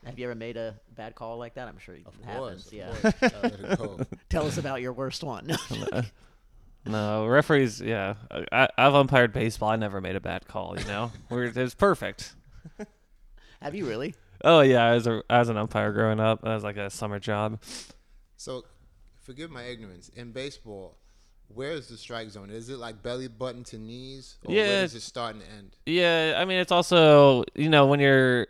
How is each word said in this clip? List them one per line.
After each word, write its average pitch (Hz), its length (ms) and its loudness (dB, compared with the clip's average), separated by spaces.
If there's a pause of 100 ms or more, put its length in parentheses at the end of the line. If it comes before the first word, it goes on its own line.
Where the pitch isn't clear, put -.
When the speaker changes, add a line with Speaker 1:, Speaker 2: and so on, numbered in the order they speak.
Speaker 1:
Have 120 160 -16
you 123 60 -10
ever 120 100 -10
made 113 220 -12
a 113 200 -10 (160)
bad 113 220 -16
call 117 220 -14
like 120 160 -16
that? 127 160 -14
I'm - 80 -20
sure - 180 -20
it 80 100 -20
Speaker 2:
Of - 160 -20
Speaker 1:
happens, 110 420 -12
Speaker 2:
course, - 40 -20
of - 60 -20
Speaker 1:
yeah. 98 160 -16 (100)
Speaker 2:
course. 220 140 2 (200)
I - 100 -12
let 240 180 -6
it - 160 -4
go. 101 220 -10 (160)
Speaker 1:
<laughs> - 140 -20
Tell 156 160 -2
us - 120 -6
about 135 240 -8
your 127 100 -8
worst 127 320 -8
one. 131 320 -10
<laughs> - 160 -10
Speaker 3:
No. 110 300 -6 (840)
No, 107 440 -4
referees, 135 520 2
yeah. 98 360 -6 (360)
I, 127 240 4
I've 139 200 6
umpired 131 380 4
baseball. 110 360 -2
I 110 60 2
never 101 260 -6
made 92 140 -8
a 95 40 -4
bad 90 280 -10
call, 90 320 -10
you 104 80 -8
know? 107 320 -6
Speaker 1:
<laughs> - 100 -20
Speaker 3:
We're, 123 160 -4
it 117 100 -8
was 127 200 -4
perfect. - 580 -2 (1300)
Speaker 1:
Have 147 140 -12
you 196 120 -8
really? 123 280 -8 (280)
Speaker 3:
Oh, 160 180 8
yeah. 123 240 8
I 117 100 4
was 117 100 0
a, 113 240 -2
I 123 80 6
was 120 120 4
an 110 80 -2
umpire 107 340 -2
growing 110 280 0
up. 110 220 0
That 113 140 -4
was, 104 80 -6
like, 104 140 -8
a 98 120 -8
summer 104 300 -8
job. 107 420 -4 (760)
Speaker 2:
So, - 300 -14 (560)
forgive 147 300 -18
my 127 100 -16
ignorance. 110 480 -18
In 120 220 -18
baseball, 110 680 -14 (520)
where 131 240 -10
is 143 140 -12
the 117 100 -20
strike 113 340 -14
zone? 98 180 -18
Is 113 200 -14
it, 135 100 -12
like, 110 240 -16
belly 127 240 -8
button 120 380 -12
to 117 120 -18
knees? 127 680 -18
Or - 80 -8
Speaker 3:
Yeah. 208 160 2
Speaker 2:
where 196 140 0
does 156 140 -4
it 110 60 -14
start 117 340 -10
and 104 80 -18 (120)
end? 101 200 -20 (100)
Speaker 3:
Yeah, 165 500 2
I 180 100 0
mean, 185 120 -2
it's 180 140 -2
also, 151 720 8 (100)
you 151 160 0
know, 147 160 8
when 143 140 4
you're 131 500 4